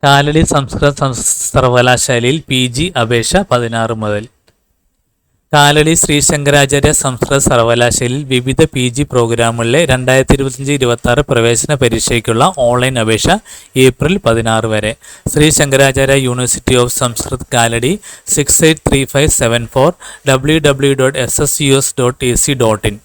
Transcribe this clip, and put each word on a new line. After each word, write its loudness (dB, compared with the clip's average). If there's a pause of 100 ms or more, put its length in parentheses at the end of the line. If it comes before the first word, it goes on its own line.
കാലടി 4 (120)
സംസ്കൃത -2
സം-, -4 (340)
സർവകലാശാലയിൽ 2 (100)
പി 0
ജി -4 (100)
അപേക്ഷ 0 (140)
പതിനാറ് -2
മുതൽ. -6 (1300)
കാലടി 4
ശ്രീ 0 (120)
ശങ്കരാചാര്യ 2 (100)
സംസ്കൃത -2
സർവകലാശാലയിൽ 0
വിവിധ -2 (140)
പി -2 (120)
ജി -2
പ്രോഗ്രാമുകളിലെ 0
രണ്ടായിരത്തി 2
ഇരുപത്തഞ്ച് -4
ഇരുപത്താറ് 0
പ്രവേശന 0
പരീക്ഷയ്ക്കുള്ള 0 (220)
ഓൺലൈൻ 0
അപേക്ഷ 0 (560)
ഏപ്രിൽ 2 (120)
പതിനാറ് 0
വരെ. -2 (400)
ശ്രീ 2
ശങ്കരാചാര്യ 2 (120)
University -2
of 0 (120)
Sanskrit, -6 (100)
കാലടി, 0 (420)
സിക്സ് 0
എയ്റ്റ് 2
ത്രീ 0 (100)
ഫൈവ് 2 (100)
സെവൻ 0 (140)
ഫോർ, 4 (380)
ഡബ്ല്യു 2 (100)
ഡബ്ല്യു 2 (100)
ഡോട്ട് 0
എസ് -4
എസ് -4
യു 4
എസ് -4
ഡോട്ട് -2
എ 0
സി 0 (120)
ഡോട്ട് 0
ഇൻ. -12